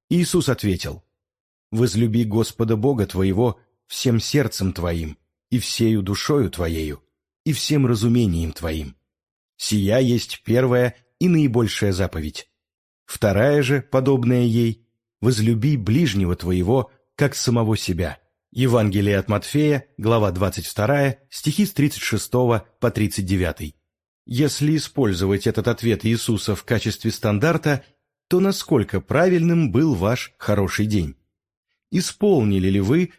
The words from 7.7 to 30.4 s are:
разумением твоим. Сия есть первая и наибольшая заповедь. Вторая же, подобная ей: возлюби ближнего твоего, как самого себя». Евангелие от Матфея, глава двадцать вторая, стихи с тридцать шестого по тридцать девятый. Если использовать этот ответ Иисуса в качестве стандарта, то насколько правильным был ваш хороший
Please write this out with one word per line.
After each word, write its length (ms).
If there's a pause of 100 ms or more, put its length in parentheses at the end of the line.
разумением 680
твоим. 460 (600)
Сия 420
есть 440
первая 520 (240)
и 100
наибольшая 640
заповедь. 560 (560)
Вторая 560
же, 200
подобная 640
ей: 440 (340)
возлюби 560
ближнего 580
твоего, 560 (240)
как 200
самого 420
себя». 420 (320)
Евангелие 680
от 120
Матфея, 580 (100)
глава 340
двадцать 340
вторая, 540 (100)
стихи 360
с 80
тридцать 300
шестого 640 (120)
по 120
тридцать 340
девятый. 500 (500)
Если 500
использовать 720
этот 200
ответ 380
Иисуса 500
в 80
качестве 480
стандарта, 720 (440)
то 120
насколько 640
правильным 720
был 240
ваш 420
хороший 480